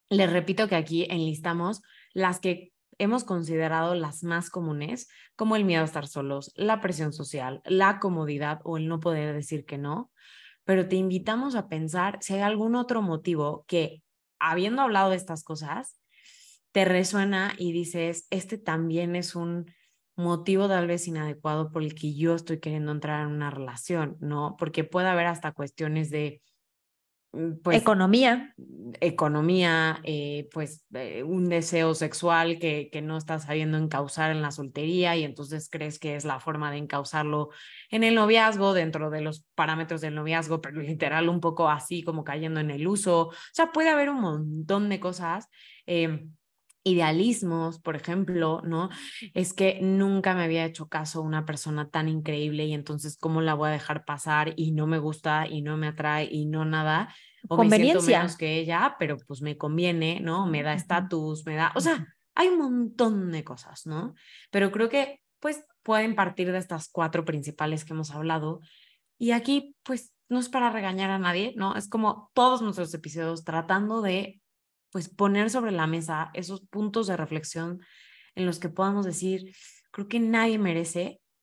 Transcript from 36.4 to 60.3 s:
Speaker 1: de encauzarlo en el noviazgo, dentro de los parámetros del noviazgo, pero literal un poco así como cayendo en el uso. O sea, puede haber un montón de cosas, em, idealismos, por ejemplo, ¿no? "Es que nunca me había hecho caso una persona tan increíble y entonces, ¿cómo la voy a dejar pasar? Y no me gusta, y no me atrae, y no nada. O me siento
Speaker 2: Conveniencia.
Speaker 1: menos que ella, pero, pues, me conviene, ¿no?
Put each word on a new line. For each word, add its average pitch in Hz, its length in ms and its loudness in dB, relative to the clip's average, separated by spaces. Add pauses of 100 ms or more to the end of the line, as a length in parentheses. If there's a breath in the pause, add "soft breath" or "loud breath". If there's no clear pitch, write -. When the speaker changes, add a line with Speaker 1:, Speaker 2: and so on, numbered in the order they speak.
Speaker 1:
de 143 80 -6
encauzarlo 151 720 -2 (400 loud breath)
en 220 140 2
el 226 100 6
noviazgo, 214 600 6
dentro 160 360 0
de 151 120 -4
los 151 320 -6
parámetros 160 460 0
del 151 140 -6
noviazgo, 156 460 -2
pero 151 220 -8
literal 156 460 0
un 175 120 2
poco 165 300 2
así 156 320 -2
como 160 220 -4
cayendo 156 360 -4
en 151 100 -2
el 143 180 -2
uso. 180 400 4
O - 40 -14 (200 loud breath)
sea, 330 200 2
puede 320 180 4
haber 285 200 4
un 269 100 -2
montón 160 680 0
de 196 120 -2
cosas, 185 480 -4 (380 soft breath)
em, 160 480 0 (500)
idealismos, 170 960 2
por 160 160 -4
ejemplo, 170 680 0
¿no? 170 240 -2 (460 loud breath)
"Es 180 200 -2
que 190 280 2
nunca 190 520 2
me 180 100 0
había 165 200 0
hecho 165 240 -8
caso 156 340 -6
una 156 220 -2
persona 151 460 -6
tan 160 180 0
increíble 151 560 -2
y 151 100 -2
entonces, 151 460 -8
¿cómo 160 220 0
la 160 120 2
voy 151 140 0
a 156 40 2
dejar 151 340 -4
pasar? 151 500 0
Y 156 160 0
no 151 140 2
me 160 120 2
gusta, 156 480 0
y 156 160 -6
no 151 140 -4
me 156 120 -2
atrae, 151 420 -2
y 151 160 -2
no 156 180 -2
nada. 156 500 2 (340 loud breath)
O 165 100 2
me 220 120 8
siento 254 300 8
Speaker 2:
Conveniencia. 254 220 6
Speaker 1:
menos 175 160 -2
que 156 200 0
ella, 170 400 0
pero, 147 280 -2
pues, 135 160 -10
me 147 160 -6
conviene, 165 640 2
¿no? 175 260 0